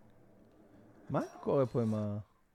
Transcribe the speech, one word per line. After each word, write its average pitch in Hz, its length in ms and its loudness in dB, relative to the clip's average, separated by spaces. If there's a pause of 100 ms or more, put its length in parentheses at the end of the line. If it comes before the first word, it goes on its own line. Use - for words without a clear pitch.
(1120)
מה 147 120 0 (200)
קורה 139 240 4
פה 120 160 0
עם 110 140 2
ה-, 104 220 -2 (380)